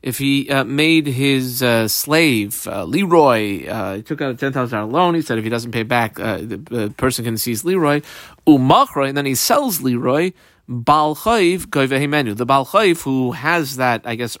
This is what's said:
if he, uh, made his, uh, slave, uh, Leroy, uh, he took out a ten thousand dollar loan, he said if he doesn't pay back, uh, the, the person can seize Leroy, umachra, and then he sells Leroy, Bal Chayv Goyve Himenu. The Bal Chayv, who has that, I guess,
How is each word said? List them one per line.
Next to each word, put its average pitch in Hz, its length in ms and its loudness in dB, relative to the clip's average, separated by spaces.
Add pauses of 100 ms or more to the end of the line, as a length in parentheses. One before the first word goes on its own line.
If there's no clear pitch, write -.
if 127 180 -8
he, 139 300 0
uh, 135 140 0
made 156 420 2
his, 131 560 0
uh, 117 240 2
slave, 127 800 0
uh, 98 200 -8
Leroy, 120 800 2
uh, 98 300 -6
he 107 60 -10
took 151 180 -8
out 135 100 -4
a 117 40 -6
ten 135 180 -4
thousand 120 260 -4
dollar 107 100 -6
loan, 170 260 2
he 160 60 0
said 123 160 -2
if 110 60 -4
he 113 60 -4
doesn't 117 240 -4
pay 117 100 -2
back, 113 340 -2
uh, 101 200 -4
the, 101 180 -8
the 107 400 -6
person 123 300 -2
can 117 100 -4
seize 110 300 -6
Leroy, 160 340 2 (480)
umachra, 143 640 4
and 135 80 -4
then 143 80 -2
he 135 100 0
sells 240 460 0
Leroy, 135 500 0 (380)
Bal 151 480 2
Chayv 185 480 2
Goyve 135 240 0
Himenu. 139 480 0
The 120 80 -2
Bal 135 200 4
Chayv, 190 360 2
who 131 320 -2
has 143 420 -2
that, 123 300 0
I 117 100 -6
guess, 117 240 -8